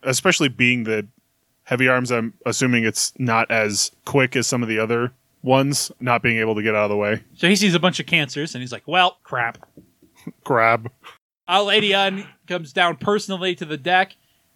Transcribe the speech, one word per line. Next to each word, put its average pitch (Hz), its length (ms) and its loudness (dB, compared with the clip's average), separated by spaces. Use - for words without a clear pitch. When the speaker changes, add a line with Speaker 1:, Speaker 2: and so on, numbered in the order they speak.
Speaker 1:
especially 139 460 0
being 123 340 0
the 107 240 -4
heavy 127 220 0
arms, 127 240 0
I'm 113 220 -2
assuming 123 380 0
it's - 340 -2
not 113 320 0
as 107 420 -2
quick 131 300 0
as 120 120 0
some 123 160 -2
of 113 60 -4
the 110 100 -2
other 117 340 -2
ones, 135 580 0
not 120 220 0
being 117 160 0
able 110 180 0
to 104 80 -4
get 110 120 0
out 104 100 2
of 101 40 -2
the 104 80 0
way. 104 240 0
Speaker 2:
So 226 120 0
he 214 80 4
sees 190 200 2
a 170 40 2
bunch 175 200 0
of 147 60 -8
cancers, 151 500 -4
and 123 60 -10
he's 127 100 -12
like, 110 160 -14
"Well, 180 360 2
crap." 117 340 -6
Speaker 1:
<laughs> - 380 -20
Crap. 113 480 2
Speaker 2:
A 190 140 2
Lady 202 320 2
Une 196 320 0
comes 175 240 -8
down 175 240 2
personally 190 600 -2
to 175 100 -10
the 151 120 -6
deck, 175 380 2